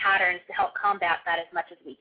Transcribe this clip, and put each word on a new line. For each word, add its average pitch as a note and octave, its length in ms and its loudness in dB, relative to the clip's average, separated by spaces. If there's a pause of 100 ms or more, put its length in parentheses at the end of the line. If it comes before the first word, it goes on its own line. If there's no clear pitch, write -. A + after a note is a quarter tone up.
patterns F#3+ 440 2
to - 60 -16
help F#3+ 220 0
combat F#3+ 520 0
that E3+ 120 0
as E3+ 140 -4
much E3+ 180 -4
as F3 140 -20
we - 160 -16